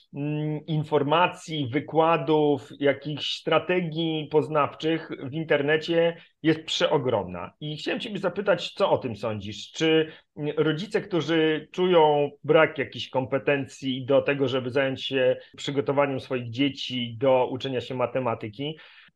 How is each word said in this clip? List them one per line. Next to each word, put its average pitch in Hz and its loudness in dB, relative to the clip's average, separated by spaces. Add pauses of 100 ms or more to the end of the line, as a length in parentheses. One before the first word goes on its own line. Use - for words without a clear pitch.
(140)
mm, 151 -4
informacji, 151 0
wykładów, 151 2 (100)
jakichś 139 -2
strategii 160 0
poznawczych 156 0 (140)
w 135 -8
internecie 160 0 (260)
jest 156 2
przeogromna. 110 -2
I 151 -10
chciałem 175 -6
ciebie 208 -8
zapytać, 190 -2
co 185 0
o 143 4
tym 120 -8
sądzisz? 104 -8
Czy, 160 2 (260)
mm, 147 -4
rodzice, 156 0
którzy 156 0
czują 151 4 (120)
brak 156 6
jakichś 123 -8
kompetencji 131 -2
do 135 6
tego, 139 0
żeby 127 -2
zająć 135 -2
się 127 2 (220)
przygotowaniem 139 0
swoich 123 -6
dzieci 127 -2
do 131 4
uczenia 131 -4
się 131 -10
matematyki, 123 -4 (380)